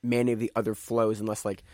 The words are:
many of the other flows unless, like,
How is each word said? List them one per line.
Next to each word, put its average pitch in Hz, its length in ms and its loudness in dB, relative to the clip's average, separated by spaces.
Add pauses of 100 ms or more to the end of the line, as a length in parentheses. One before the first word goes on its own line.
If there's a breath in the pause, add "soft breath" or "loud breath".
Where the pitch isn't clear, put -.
many 120 300 2
of 110 60 0
the 117 140 -2
other 110 220 0
flows 110 460 0
unless, 107 240 -4
like, 98 180 -6 (100)